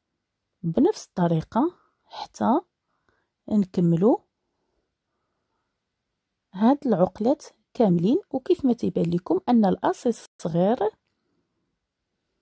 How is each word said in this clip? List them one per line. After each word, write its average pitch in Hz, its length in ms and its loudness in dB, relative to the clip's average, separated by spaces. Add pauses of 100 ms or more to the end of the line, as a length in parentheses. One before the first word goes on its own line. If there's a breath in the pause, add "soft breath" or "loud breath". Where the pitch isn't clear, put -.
(640)
بنفس 233 420 0
الطريقة 175 680 -2 (300)
حتى - 540 -4 (920)
نكملوا 190 680 2 (2250)
هاد 226 320 2
العقلات 214 600 0 (280)
كاملين. 190 440 2 (140)
وكيف 277 340 -2
ما 247 80 2
تيبان 180 360 -4
لكم 175 300 -2 (100)
أن 233 160 4
الأصيص 226 600 -2 (120)
صغير، 180 400 0 (1600)